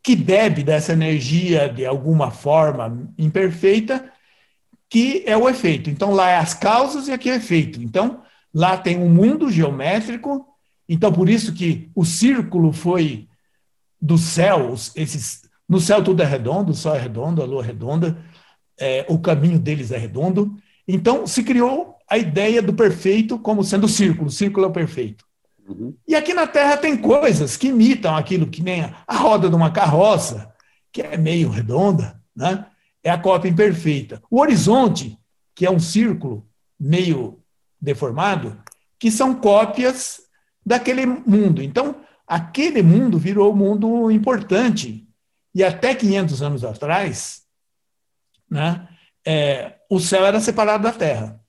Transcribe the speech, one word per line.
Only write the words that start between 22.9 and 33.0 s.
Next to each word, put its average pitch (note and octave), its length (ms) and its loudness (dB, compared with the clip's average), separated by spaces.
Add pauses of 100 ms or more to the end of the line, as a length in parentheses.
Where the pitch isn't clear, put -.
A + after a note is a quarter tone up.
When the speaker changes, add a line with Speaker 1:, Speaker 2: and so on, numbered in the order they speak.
Speaker 1:
como G#3+ 260 -2
sendo G3 200 0
o G#3+ 60 2
círculo, E3 400 0
o - 20 -6
círculo G3 340 0
é F#3 40 -2
o F3 40 -6
perfeito. C3 560 -6 (400)
Speaker 2:
Uhum. - 260 -12 (120)
Speaker 1:
E D#4 80 0
aqui D4+ 180 0
na E4+ 140 0
Terra C#4+ 280 2
tem C#4+ 220 -2
coisas G#3+ 580 2
que - 120 -2
imitam A3+ 480 2
aquilo, D#3 320 -2
que D#3 160 -8
nem F3+ 180 -4 (240)
a - 100 -6
roda G#3+ 320 4
de E3+ 80 2
uma E3 140 4
carroça, E3 840 2 (400)
que - 100 -10
é - 140 -10
meio D#3+ 340 0
redonda, A#2 680 -2 (160)
né? F#3+ 300 -4 (380)